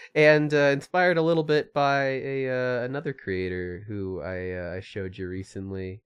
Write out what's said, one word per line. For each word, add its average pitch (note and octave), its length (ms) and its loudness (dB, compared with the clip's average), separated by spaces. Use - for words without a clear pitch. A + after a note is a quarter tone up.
And, D3+ 380 6
uh, C#3+ 200 6
inspired F3+ 440 2
a E3 60 2
little D#3+ 220 2
bit D3+ 280 0
by C#3 320 2
a, C3+ 440 -2
uh, B2+ 360 -2
another C3+ 280 -6
creator F2+ 720 -4
who F#2+ 340 -6
I, F#2 320 -6
uh, F2 240 -8
I F#2+ 40 -8
showed F#2+ 360 -10
you F#2 120 -8
recently, F#2+ 760 -8